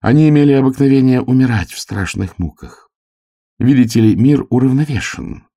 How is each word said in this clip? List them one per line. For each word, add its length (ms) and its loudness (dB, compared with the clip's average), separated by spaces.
Они 280 2
имели 240 4
обыкновение 680 2
умирать 500 -2
в 80 -18
страшных 600 -8
муках. 520 -12
Видите 420 2
ли, 140 4
мир 360 0
уравновешен. 960 -4